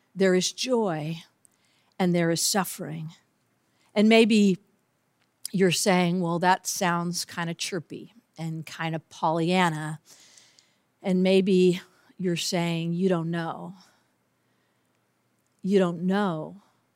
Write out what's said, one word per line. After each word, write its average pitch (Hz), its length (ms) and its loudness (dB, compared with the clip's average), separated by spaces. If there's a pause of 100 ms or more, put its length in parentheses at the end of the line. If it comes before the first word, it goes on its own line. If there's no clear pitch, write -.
(140)
There 185 200 2
is 185 180 0
joy 170 720 -4 (760)
and 180 160 2
there 170 160 2
is 165 120 -2
suffering. 165 680 -6 (840)
And 214 160 4
maybe 214 480 6 (920)
you're 190 180 2
saying, 180 500 0
"Well, 170 200 -2
that 180 260 0
sounds 175 580 -4
kinda 165 300 -8
chirpy - 580 -10 (240)
and 160 280 -10
kinda 165 340 -6 (120)
Pollyanna." 165 920 0 (1000)
And 185 200 0
maybe 185 580 4 (380)
you're 175 180 -2
saying, 170 580 -4
"You 185 140 0
don't 165 220 0
know. 170 440 -8 (1900)
You 190 160 2
don't 175 260 0
know 185 580 -2 (340)